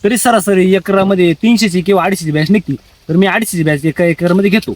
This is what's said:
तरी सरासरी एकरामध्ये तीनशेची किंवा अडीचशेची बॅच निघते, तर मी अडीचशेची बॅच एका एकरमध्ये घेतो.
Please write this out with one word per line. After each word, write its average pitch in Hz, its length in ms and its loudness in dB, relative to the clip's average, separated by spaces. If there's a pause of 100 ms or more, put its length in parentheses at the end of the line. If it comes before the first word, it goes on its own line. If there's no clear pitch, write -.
तरी 214 140 0
सरासरी 196 580 2
एकरामध्ये 190 580 0
तीनशेची 214 480 0
किंवा 180 220 0
अडीचशेची 175 280 -4
बॅच 151 200 0
निघते, 185 240 0 (340)
तर 160 60 -2
मी 190 120 2
अडीचशेची 185 360 -2
बॅच 151 220 -2
एका 165 200 0
एकरमध्ये 175 440 0
घेतो. 208 260 -2